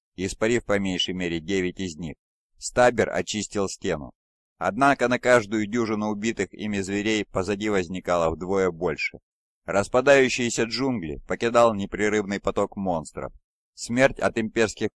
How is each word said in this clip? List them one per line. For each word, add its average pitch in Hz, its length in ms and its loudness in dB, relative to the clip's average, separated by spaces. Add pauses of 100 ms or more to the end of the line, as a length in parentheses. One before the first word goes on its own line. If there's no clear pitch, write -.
(160)
испарив 110 500 -2
по 101 140 2
меньшей 95 340 -2
мере 87 260 -2
девять 90 400 -2
из 92 160 -6
них. 78 200 -12 (420)
Стабер 120 520 2
очистил 98 600 -4
стену. 76 420 -6 (460)
Однако 123 500 2
на 123 120 0
каждую 110 480 2
дюжину 107 420 -2
убитых 104 440 -4
ими 101 280 -6
зверей 101 440 0
позади 101 440 -4
возникало 90 600 0
вдвое 90 420 0
больше. 80 480 -4 (460)
Распадающиеся 123 960 4
джунгли 113 640 -4
покидал 117 460 4
непрерывный 101 680 -2
поток 98 360 -2
монстров. 82 560 -4 (420)
Смерть 127 460 0
от - 180 0
имперских 110 580 0